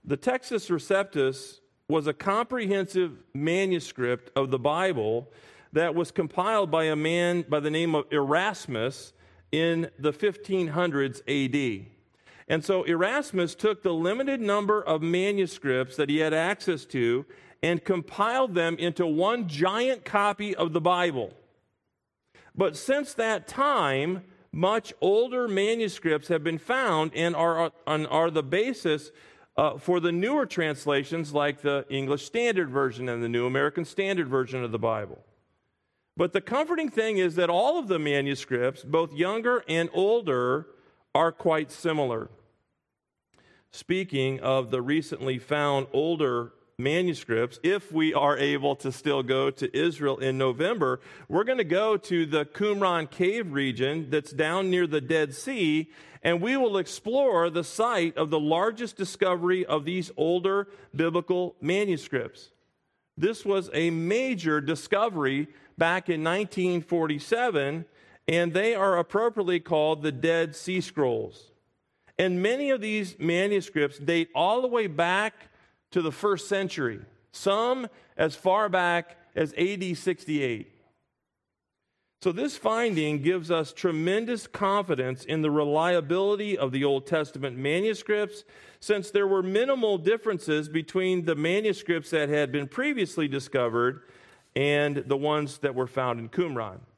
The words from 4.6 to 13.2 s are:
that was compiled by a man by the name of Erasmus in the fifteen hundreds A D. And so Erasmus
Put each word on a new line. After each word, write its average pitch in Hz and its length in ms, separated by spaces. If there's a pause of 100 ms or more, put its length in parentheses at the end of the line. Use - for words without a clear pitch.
that 156 200
was 165 160
compiled 185 600
by 160 140
a 156 100
man 170 520
by 147 120
the 147 100
name 160 240
of 151 180
Erasmus 143 1000 (380)
in 165 480
the 143 140
fifteen 190 560
hundreds 143 580
A 139 200
D. 120 420 (580)
And 160 160
so 185 200
Erasmus 185 720